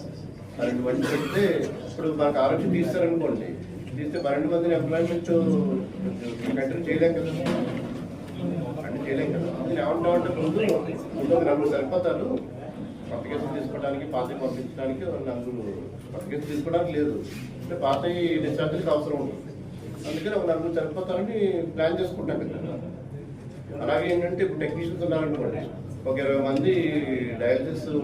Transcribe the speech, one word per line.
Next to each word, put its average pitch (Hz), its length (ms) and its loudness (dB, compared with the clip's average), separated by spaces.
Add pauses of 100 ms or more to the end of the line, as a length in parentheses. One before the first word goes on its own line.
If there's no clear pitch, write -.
(580)
పన్నెండు 123 300 0
మంది 139 240 2
పెడితే 185 320 2 (460)
ఇప్పుడు 165 200 -2 (120)
మనకు 147 240 4
ఆరోగ్యం 160 320 4
తీస్తారనుకోండి, 165 720 2 (500)
తీస్తే 151 260 -4
పన్నెండు 143 300 2
మందిని 170 240 4
ఎంప్లాయ్‌మెంట్ 170 520 2 (1300)
కంటిన్యూ 135 320 0
చేయలేం 165 300 6
కదా, - 120 -2 (1500)
కంటిన్యూ - 240 -4
చేయలేం 139 300 0
కదా. 165 100 0 (220)
నేను 165 160 0
ఏమంటామంటే, 170 440 4 (120)
ముందు 156 180 2 (600)
ముందు - 180 2
ఒక 170 140 4
నలుగురు 147 260 4
సరిపోతారు 175 500 0 (840)
కొత్త 147 200 -6
కేసులు 147 260 -4
తీసుకోవడానికి, 139 580 -2
పాతవి 127 300 -2
పంపించడానికి. 127 680 -2
ఒక 147 80 -2 (140)
నలుగురు 120 420 -4 (400)
కొత్త - 160 -6
కేసులు 147 220 -4
తీసుకోవడానికి 165 460 0
లేదు 147 180 2 (480)
అంటే, 170 200 -6
పాతవి 175 380 2 (220)
డిశ్చార్జ్కి 156 500 0
అవసరం 147 300 2
ఉంటుంది, - 280 -6 (560)
అందుకని 160 300 -2
ఒక - 120 0
నలుగురు 160 280 2
సరిపోతారని 185 600 -2 (360)
ప్లాన్ 165 260 2
చేసుకుంటాం 151 400 -2 (140)
కదా. - 200 -6 (1120)
అలాగే 156 300 2
ఏంటంటే, 175 320 2
ఇప్పుడు 160 180 -2
టెక్నీషియన్స్ 165 440 -2
ఉన్నారనుకోండి, 147 540 0 (480)
ఒక 131 140 2
ఇరవై 135 240 4
మంది 139 260 4 (680)
డయాలసిస్ 135 440 2 (180)